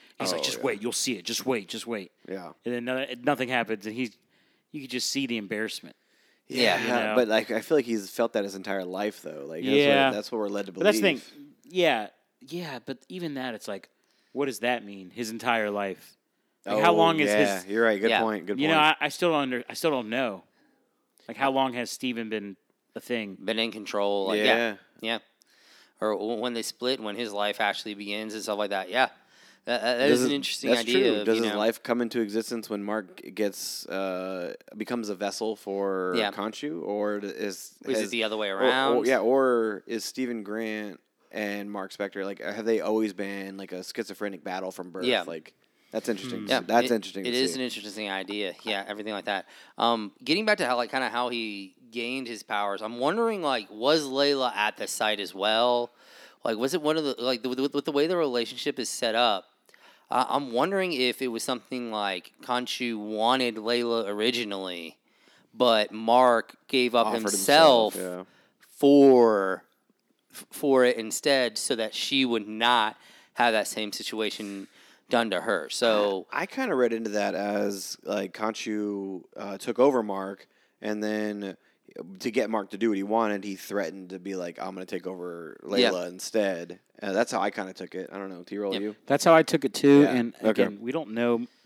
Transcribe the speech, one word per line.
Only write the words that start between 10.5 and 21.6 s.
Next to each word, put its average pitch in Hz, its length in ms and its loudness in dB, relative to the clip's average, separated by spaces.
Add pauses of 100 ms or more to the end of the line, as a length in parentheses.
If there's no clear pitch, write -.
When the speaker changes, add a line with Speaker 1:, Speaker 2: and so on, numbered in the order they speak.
Speaker 2:
to 95 40 -12
believe. 120 120 -4
Speaker 1:
But 208 80 8
that's 110 80 2
the - 20 4
thing. 151 200 4 (460)
Yeah, 151 420 2 (320)
yeah, 151 440 -8
but 135 140 -8 (100)
even 175 260 -8
that, 127 200 -6
it's - 120 -12
like, 98 220 -8 (440)
what 135 140 0
does 117 120 -6
that 120 240 0
mean? 98 280 -14
His 113 180 -6
entire 113 400 0
life. 101 480 -4 (480)
Like, 107 160 2
how 170 100 8
Speaker 2:
Oh, 170 60 4
Speaker 1:
long 165 220 6
is 143 100 2
Speaker 2:
yeah. 104 300 4
Speaker 1:
his 90 80 -12
Speaker 2:
You're 110 180 2
right. 104 160 2
Good 113 80 2
Speaker 3:
Yeah. 110 120 4
Speaker 2:
point. 104 260 -2
Good 104 120 -4
Speaker 1:
You 147 80 2
Speaker 2:
point. 160 100 4
Speaker 1:
know, 151 60 6
I, 156 160 6
I 151 100 -2
still 175 200 0
don't 151 120 2
under, 127 280 -2
I 113 60 -12
still 160 160 0
don't 120 180 -2
know. 113 340 -2 (840)
Like, 107 100 -12
how 135 140 2
long 135 220 0